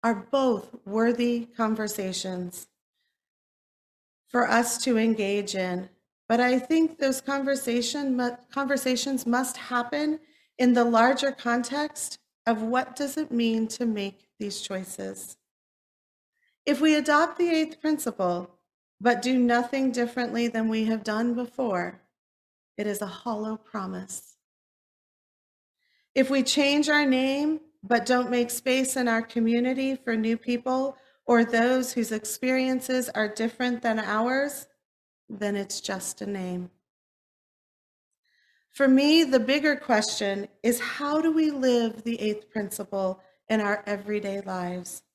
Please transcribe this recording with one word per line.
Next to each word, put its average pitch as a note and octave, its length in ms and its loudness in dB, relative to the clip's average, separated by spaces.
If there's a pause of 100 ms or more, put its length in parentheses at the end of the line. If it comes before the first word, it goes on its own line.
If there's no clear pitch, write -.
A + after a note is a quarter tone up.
are A3 280 -2
both C4 440 0 (100)
worthy A#3 640 0 (100)
conversations F#3+ 1080 -4 (1600)
for A#3+ 200 0
us A#3 360 2
to B3 120 2
engage G#3 580 0
in. F#3 360 -4 (380)
But A#3 120 4
I B3 180 4
think D#4+ 400 2
those C4+ 220 0
conversation C4+ 960 -2
mu-, A#3+ 200 -2 (140)
conversations C4 760 -2
must B3+ 300 0
happen D4 640 -2 (380)
in B3 140 6
the A#3+ 120 6
larger B3+ 480 4
context C4+ 840 -4 (280)
of A3 160 0
what B3 340 -2
does C#4 200 -4
it G#3+ 160 -4
mean A3+ 360 0
to A#3+ 160 -6
make G3+ 440 -4 (100)
these G3+ 240 -8
choices. F#3+ 760 -10 (1300)
If C#4 160 0
we D#4 140 6
adopt D4+ 440 2
the F4 120 2
eighth D#4 300 0
principle, F#3+ 680 -2 (520)
but A#3 200 2
do B3+ 160 0
nothing B3 540 2
differently A#3+ 560 -2
than A3+ 220 -2
we A3 160 0
have A3 180 0
done A3+ 320 -2
before, A3 680 -4 (800)
it G#3 80 -4
is G#3 160 -4
a G3+ 40 -6
hollow G#3+ 500 -6
promise. F#3+ 800 -12 (1800)
If C4 160 4
we C4+ 140 2
change D4 440 2
our D4 160 4
name, C4+ 560 2 (220)
but A#3 240 0
don't B3 240 2
make A#3+ 180 0
space C4 480 0
in B3 120 0
our A3+ 140 2
community B3 760 0
for A#3 200 -4
new A3+ 220 0
people B3+ 580 -2 (300)
or A#3 180 6
those A#3+ 500 2
whose A3+ 180 -2
experiences B3+ 960 -2
are G#3+ 180 -2
different A3+ 560 -4
than A3 160 0
ours, A#3+ 720 -2 (600)
then G3+ 280 -4
it's G3 240 -6
just F#3+ 420 -8
a G3+ 40 -8
name. F3+ 440 -6 (2000)
For C#4 160 2
me, D4 380 8
the C4 160 4
bigger C#4 340 2
question G#3 720 0 (160)
is, A#3 160 2
how D4 420 -2
do D#4+ 120 2
we D#4 180 2
live A#3+ 540 0
the A#3 160 -4
eighth G#3+ 300 -4
principle F#3+ 720 -4 (280)
in A3 120 2
our G#3 240 -2
everyday G3+ 580 -6
lives? F3+ 600 -8 (120)